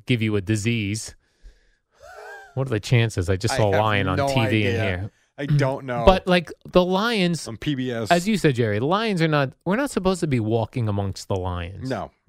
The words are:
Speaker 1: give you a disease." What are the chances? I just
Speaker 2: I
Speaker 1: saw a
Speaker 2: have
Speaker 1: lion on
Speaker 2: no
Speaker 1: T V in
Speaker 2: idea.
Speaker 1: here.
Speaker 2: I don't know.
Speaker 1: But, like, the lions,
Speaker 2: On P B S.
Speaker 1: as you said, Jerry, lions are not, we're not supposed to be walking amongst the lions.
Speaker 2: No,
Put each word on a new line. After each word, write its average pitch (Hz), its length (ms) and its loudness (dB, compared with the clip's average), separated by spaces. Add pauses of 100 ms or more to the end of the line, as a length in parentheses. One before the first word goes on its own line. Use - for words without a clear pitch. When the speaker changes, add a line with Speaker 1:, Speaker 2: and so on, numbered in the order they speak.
Speaker 1:
give 120 160 0
you 107 140 0
a 101 60 0
disease." 107 720 -2 (1400)
What 135 120 -2
are - 20 -8
the 110 100 0
chances? 110 500 2
I 95 60 4
just 110 200 0
Speaker 2:
I - 20 0
Speaker 1:
saw 110 120 4
a - 40 2
Speaker 2:
have 104 100 4
Speaker 1:
lion 101 240 2
on 92 100 0
Speaker 2:
no 139 100 0
Speaker 1:
T 135 60 0
V 131 60 2
in 113 80 2
Speaker 2:
idea. 104 340 2
Speaker 1:
here. 98 300 -4 (260)
Speaker 2:
I 143 100 -8
don't 135 380 0
know. 120 200 -4
Speaker 1:
But, 190 220 6
like, 180 260 2 (180)
the 180 140 6
lions, 185 640 0
Speaker 2:
On 110 80 -10
P 151 180 -2
B 127 160 -4
S. 113 180 -4
Speaker 1:
as 175 180 2
you 220 100 2
said, 147 180 2
Jerry, 107 240 0
lions 185 420 0
are 165 60 2
not, 147 240 0 (140)
we're 185 100 0
not 277 160 -2
supposed 185 300 0
to 165 60 -2
be 131 120 0
walking 110 480 -2
amongst 101 400 -4
the 101 80 -4
lions. 92 540 -6
Speaker 2:
No, 92 220 -6 (180)